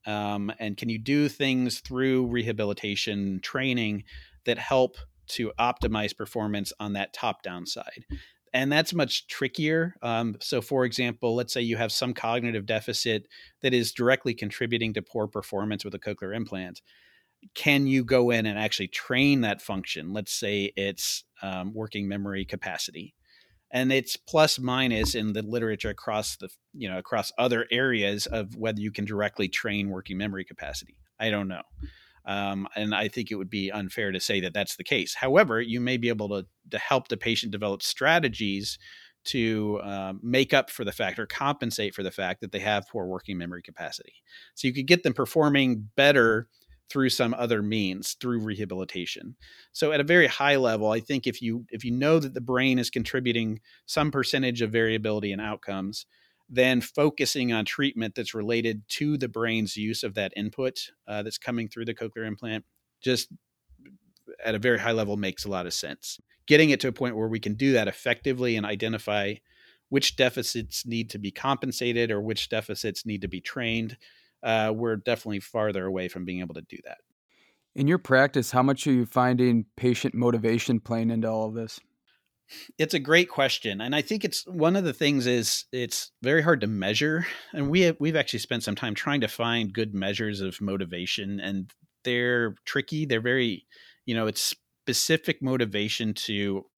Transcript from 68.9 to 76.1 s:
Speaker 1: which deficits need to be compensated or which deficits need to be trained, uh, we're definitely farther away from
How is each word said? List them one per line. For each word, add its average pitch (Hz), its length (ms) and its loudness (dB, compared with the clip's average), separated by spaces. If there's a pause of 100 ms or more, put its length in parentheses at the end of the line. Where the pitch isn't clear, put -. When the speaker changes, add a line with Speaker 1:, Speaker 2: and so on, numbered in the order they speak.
Speaker 1:
which - 280 2
deficits 120 680 0
need 113 260 -4
to 107 80 -8
be 101 120 -4
compensated 120 800 0
or 104 100 0
which 107 300 -4
deficits - 560 -4
need 104 160 -4
to 98 60 -6
be 90 120 -6
trained, 113 560 -4 (460)
uh, 110 320 2
we're 113 220 0
definitely 104 440 -2
farther 101 460 -2
away 92 220 -4
from 90 180 -8